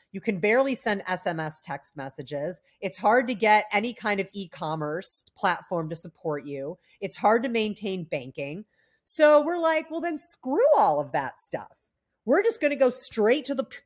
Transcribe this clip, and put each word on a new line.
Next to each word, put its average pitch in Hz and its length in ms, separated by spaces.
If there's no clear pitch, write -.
You 190 100
can 196 180
barely 254 340
send 208 320
S 180 220
M 165 120
S 156 200
text - 360
messages. 143 640
It's - 180
hard 226 300
to 247 80
get 214 360
any 208 220
kind 208 260
of 190 140
e-commerce 160 880
platform 165 520
to 165 60
support 156 500
you. 143 340
It's - 180
hard 226 260
to 269 60
maintain 208 560
banking. 143 600
So 302 360
we're 339 180
like, 320 320
"Well, 320 100
then 330 160
screw 302 480
all 165 220
of 139 120
that 139 300
stuff. - 500
We're 311 200
just 440 180
gonna 285 160
go 254 120
straight 240 560
to 277 100
the 233 100
p-, - 200